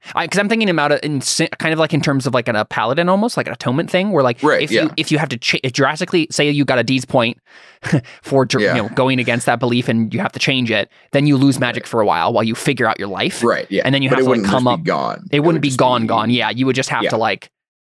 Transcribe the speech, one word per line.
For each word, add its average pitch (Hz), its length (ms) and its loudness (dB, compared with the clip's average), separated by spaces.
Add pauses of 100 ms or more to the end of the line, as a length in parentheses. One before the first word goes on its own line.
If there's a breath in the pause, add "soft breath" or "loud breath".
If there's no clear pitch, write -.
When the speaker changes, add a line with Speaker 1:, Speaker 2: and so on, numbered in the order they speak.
(160 loud breath)
Speaker 1:
I, 165 120 -2
'cause 180 120 -2
I'm 202 100 2
thinking 226 200 2
about 151 220 2
it 143 120 0
in 147 180 -2
si-, - 260 -2 (120)
kind 160 120 -2
of 160 80 0
like 160 140 0
in 147 80 2
terms 135 240 0
of, 127 80 -2
like, 123 140 0
an, 117 80 0
a 107 100 0
paladin 135 420 -2
almost, 202 300 0
like 151 100 -2
an 78 60 -8
atonement 147 380 -2
thing, 190 200 0
where, 147 120 2
like, 123 180 0
Speaker 2:
Right, 143 220 4
Speaker 1:
if 151 80 -4
Speaker 2:
yeah. 110 120 2
Speaker 1:
you, 151 140 0
if 151 140 -2
you 165 80 2
have 151 100 -2
to 117 80 -8
cha-, - 220 -2 (120)
drastically, 156 600 0
say 147 180 2
you 143 160 2
got 127 140 2
a 117 40 4
D's 123 220 0
point 120 320 0 (460 loud breath)
<laughs> - 400 -2
for 135 220 2
dr-, 113 160 0
Speaker 2:
Yeah. 92 140 2
Speaker 1:
you 113 80 0
know, 107 60 -6
going 131 300 0
against 117 260 -2
that 120 140 0
belief 123 280 0
and 113 260 0
you 117 60 -2
have 131 120 -4
to - 80 -10
change 127 320 0
it, 104 180 -2 (220 soft breath)
then 143 160 2
you 143 100 4
lose 135 220 4
magic 123 240 -4
Speaker 2:
Right. - 60 -18
Speaker 1:
for 117 120 0
a 104 40 2
while, 87 280 0
while 110 100 2
you 113 120 -2
figure 123 320 0
out 107 100 0
your 98 120 -8
life. 110 340 -4
Speaker 2:
Right, 110 260 0
yeah. 95 160 -2
Speaker 1:
And 131 80 2
then 139 80 0
you 131 80 0
Speaker 2:
But 143 100 0
Speaker 1:
have - 20 2
Speaker 2:
it - 20 2
Speaker 1:
to, 127 60 2
like, 123 80 2
Speaker 2:
wouldn't 101 100 -2
just 98 80 0
Speaker 1:
come 127 80 0
Speaker 2:
be 123 80 2
Speaker 1:
up 85 120 -2
Speaker 2:
gone. 69 480 -4
Speaker 1:
It 143 60 0
Speaker 2:
It - 40 2
Speaker 1:
wouldn't 165 160 4
Speaker 2:
would 143 40 -4
Speaker 1:
be 147 80 0
Speaker 2:
just 127 100 -4
Speaker 1:
gone, 127 240 2
Speaker 2:
be 110 40 0
Speaker 1:
gone. 110 240 0
Yeah, 113 180 2
you 120 160 -2
would 127 100 2
just 131 140 -2
have 117 140 -2
Speaker 2:
Yeah. - 80 -2
Speaker 1:
to, - 60 0
like, 107 340 -2 (420)